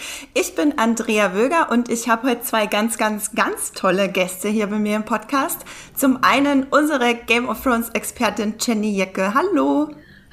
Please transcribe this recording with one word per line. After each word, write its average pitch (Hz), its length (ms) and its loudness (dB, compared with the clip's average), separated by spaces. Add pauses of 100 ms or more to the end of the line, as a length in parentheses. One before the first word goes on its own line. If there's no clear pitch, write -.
(340)
Ich - 220 0
bin 294 240 0
Andrea 220 560 2
Wöger 277 340 2
und 240 200 0
ich 233 200 -4
habe 233 180 0
heute 240 140 0
zwei 220 240 0
ganz, 214 320 0
ganz, 214 360 -2
ganz 294 380 -2
tolle 190 380 0
Gäste 185 400 -2
hier 214 160 2
bei 208 140 -4
mir 208 160 0
im 214 100 -2
Podcast. 277 580 -2 (300)
Zum 262 300 2
einen 269 480 4
unsere 269 420 2
Game 233 340 0
of 226 140 -6
Thrones 233 280 0
Expertin 214 680 -2
Jenny 214 360 0
Jecke. 190 400 -2
Hallo. 294 540 2 (440)